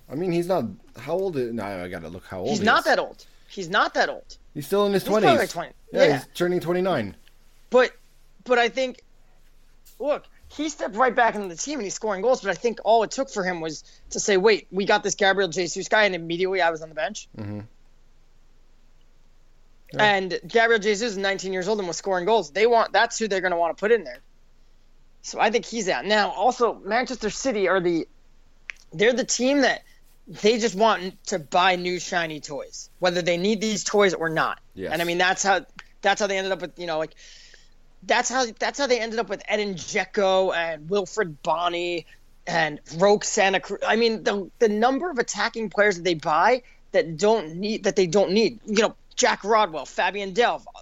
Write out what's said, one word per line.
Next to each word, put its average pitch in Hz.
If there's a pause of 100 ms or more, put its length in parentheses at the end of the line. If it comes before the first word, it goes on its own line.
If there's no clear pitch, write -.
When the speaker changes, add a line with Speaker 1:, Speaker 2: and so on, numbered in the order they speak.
(100)
Speaker 1:
I 127
mean, 175
he's 170
not, 175 (340)
how 131
old 190
is, 120
no, 110
I 92
gotta 85
look 87
how 92
old 110
Speaker 2:
He's 214
Speaker 1:
he 185
Speaker 2:
not 254
Speaker 1:
is. -
Speaker 2:
that 214
old. - (240)
He's 175
not 233
that 202
old. - (160)
Speaker 1:
He's 147
still 202
in 202
his 185
Speaker 2:
He's -
probably, 208
Speaker 1:
twenties. 330
Speaker 2:
like, 190
twenty. 151 (200)
Speaker 1:
Yeah, -
Speaker 2:
Yeah. 147
Speaker 1:
he's 135
turning 175
twenty-nine. 165 (540)
Speaker 2:
But 247 (540)
but 247
I 240
think, 254 (960)
look, 254 (240)
he 302
stepped 294
right 247
back 226
into 202
the 165
team 285
and 208
he's 180
scoring 196
goals, 247
but 196
I 180
think 226
all 226
it 196
took 269
for 202
him 180
was 160 (260)
to 214
say, 202
"Wait, 185
we 185
got 185
this 190
Gabriel 190
Jesus 175
guy," 214
and 190
immediately 175
I 170
was 160
on 160
the 156
bench. 170
Speaker 1:
Mm-hmm. 104 (2250)
Yeah. 214
Speaker 2:
And 190
Gabriel 226
Jesus 214
is 185
nineteen 190
years 185
old 214
and 190
was 160
scoring 185
goals. 208
They 214
want, 226
that's 220
who 226
they're 190
gonna 175
wanna 165
put 214
in 214
there. 123 (1040)
So -
I 190
think 226
he's 214
out. 139
Now, 202
also, 214 (100)
Manchester 214
City 208
are 185
the, 170 (840)
they're 208
the 233
team 269
that 202 (460)
they 208
just 208
want 190
to 190
buy 180
new 180
shiny 165
toys, - (100)
whether 180
they 170
need 196
these 214
toys 202
or 165
not. 147 (140)
Speaker 1:
Yes. 95
Speaker 2:
And 165
I -
mean, 170
that's 185
how, 190 (340)
that's 196
how 208
they 196
ended 190
up 170
with, 170
you 175
know, 160
like, 160 (880)
that's 220
how, 254 (160)
that's 240
how 277
they 240
ended 226
up 202
with 196
Edin 208
Dzeko 190
and 160
Wilfried 185
Bony 175 (400)
and 160 (180)
Roque 202
Santa 196
Cruz. 196
I 208
mean, 226
the, 202 (120)
the 226
number 254
of 262
attacking 220
players 208
that 170
they 180
buy 170 (300)
that 165
don't 202
need, 208
that 196
they 190
don't 170
need. 214
You 214
know, 190 (200)
Jack 214
Rodwell, 196
Fabian 196
Delph, 180 (180)